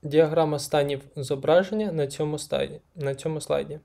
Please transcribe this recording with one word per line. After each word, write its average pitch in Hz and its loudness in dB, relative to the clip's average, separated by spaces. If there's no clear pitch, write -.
діаграма 156 4
станів 143 0
зображення 170 2
на 151 0
цьому 151 -4
стаді-, 139 -4
на 139 -4
цьому 156 -6
слайді. 143 -4